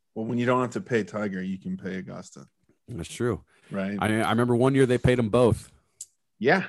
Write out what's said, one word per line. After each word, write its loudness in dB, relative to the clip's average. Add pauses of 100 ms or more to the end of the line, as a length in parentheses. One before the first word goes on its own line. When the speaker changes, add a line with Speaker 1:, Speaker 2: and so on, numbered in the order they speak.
(160)
Speaker 1:
Well, -6
when -4
you 0
don't 2
have -2
to -6
pay -2
Tiger, -6
you -6
can -8
pay -8
Augusta. -14 (400)
Speaker 2:
That's -10
true. -4 (280)
Speaker 1:
Right. -6
Speaker 2:
I, 0
I 0
remember 2
one 4
year 6
they 2
paid 2
'em 0
both. 2 (680)
Speaker 1:
Yeah, 2